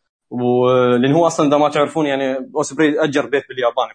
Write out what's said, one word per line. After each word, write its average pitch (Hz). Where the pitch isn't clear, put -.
و-، 123
لأن 135
هو 170
أصلًا، 160
إذا 143
ما 147
تعرفون، 147
يعني، 135
أوسبري 147
أجر 143
بيت 135
باليابان، 123